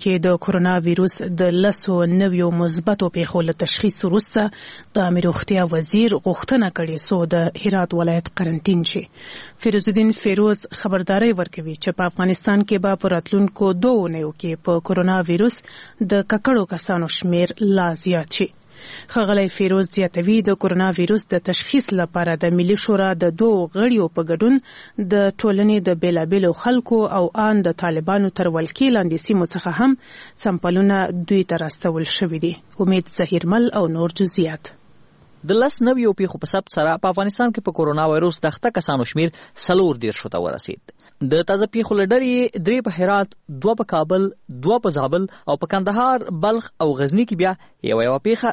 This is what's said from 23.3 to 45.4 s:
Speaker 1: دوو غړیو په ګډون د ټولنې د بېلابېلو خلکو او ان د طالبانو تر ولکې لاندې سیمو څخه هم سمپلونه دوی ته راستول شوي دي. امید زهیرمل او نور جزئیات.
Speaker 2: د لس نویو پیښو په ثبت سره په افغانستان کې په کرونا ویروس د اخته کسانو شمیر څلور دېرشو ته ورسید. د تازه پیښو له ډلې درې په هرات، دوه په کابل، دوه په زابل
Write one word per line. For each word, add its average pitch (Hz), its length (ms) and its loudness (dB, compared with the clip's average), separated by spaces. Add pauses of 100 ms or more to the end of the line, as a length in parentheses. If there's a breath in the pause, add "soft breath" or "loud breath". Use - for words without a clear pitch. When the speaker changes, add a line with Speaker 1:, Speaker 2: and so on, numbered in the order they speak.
Speaker 1:
دوو 220 200 4 (160)
غړیو 214 400 2
په 170 140 -2
ګډون 214 240 2 (580 loud breath)
د 202 180 4 (100)
ټولنې 208 380 4 (100)
د 170 140 0
بېلابېلو 175 500 2 (120)
خلکو 240 340 2 (200)
او 180 60 2 (220)
ان 214 220 2
د 165 140 -2
طالبانو 185 560 0
تر 175 120 0
ولکې 165 460 0
لاندې 175 200 0 (100)
سیمو 185 280 2
څخه 180 160 -6 (100)
هم 262 160 4 (480 loud breath)
سمپلونه 190 540 2 (320)
دوی 190 140 4
ته 165 180 -2
راستول 160 540 -4
شوي 160 300 -2
دي. 170 100 -2 (300)
امید 185 340 0
زهیرمل 185 580 2
او 190 80 2
نور 165 360 -2
جزئیات. 160 520 -2 (760)
Speaker 2:
د 214 140 2
لس 277 120 0 (120)
نویو 240 320 2
پیښو 180 240 -4
په 156 140 -6
ثبت - 200 -4
سره 160 220 0
په 185 160 0
افغانستان 202 400 0
کې 233 60 -4 (100)
په - 80 -8
کرونا 156 320 2
ویروس 160 320 0
د 156 100 0
اخته - 280 -2
کسانو 135 340 -2
شمیر 160 180 0 (220 loud breath)
څلور 180 500 2
دېرشو 107 300 -6
ته 87 100 -2
ورسید. - 500 -10 (380 soft breath)
د 165 160 2
تازه 202 260 2
پیښو 220 240 0
له 196 140 2
ډلې 247 540 0
درې 233 200 2
په 202 100 -4
هرات، 190 400 0 (280)
دوه 220 160 4
په 214 120 -2
کابل، 180 320 0 (400)
دوه 214 220 2
په 165 100 -2
زابل 151 320 -2 (200 loud breath)